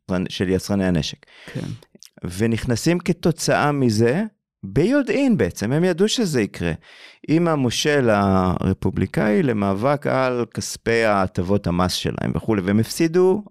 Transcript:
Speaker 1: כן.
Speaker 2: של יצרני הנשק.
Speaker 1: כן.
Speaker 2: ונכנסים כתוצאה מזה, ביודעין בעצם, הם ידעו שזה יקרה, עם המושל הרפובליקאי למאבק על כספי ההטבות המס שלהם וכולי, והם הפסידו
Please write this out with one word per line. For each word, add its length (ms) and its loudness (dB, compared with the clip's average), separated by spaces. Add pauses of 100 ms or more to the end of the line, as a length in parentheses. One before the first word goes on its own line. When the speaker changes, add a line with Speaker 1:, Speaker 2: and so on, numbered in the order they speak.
(100)
Speaker 1:
כן. 180 -2
Speaker 2:
של 200 -4
יצרני 360 0
הנשק. 420 -2 (200)
Speaker 1:
כן. 140 -12 (640)
Speaker 2:
ונכנסים 760 -2
כתוצאה 720 0
מזה, 500 2 (420)
ביודעין 720 2
בעצם, 360 -2
הם 120 2
ידעו 240 2
שזה 340 0
יקרה, 300 -4 (560)
עם 200 2
המושל 640 2
הרפובליקאי 1300 2
למאבק 640 -2
על 380 0 (100)
כספי 500 -2
ההטבות 600 0
המס 260 0
שלהם 420 -4
וכולי, 280 0
והם 160 2
הפסידו 720 0